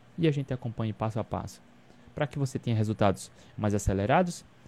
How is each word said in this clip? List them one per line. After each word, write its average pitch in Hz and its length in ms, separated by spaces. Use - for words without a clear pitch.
e 160 100
a 156 40
gente 139 220
acompanhe 113 380
passo 110 280
a 104 40
passo, - 380
pra 147 140
que - 100
você 139 220
tenha 120 160
resultados 107 560
mais 104 160
acelerados, 107 720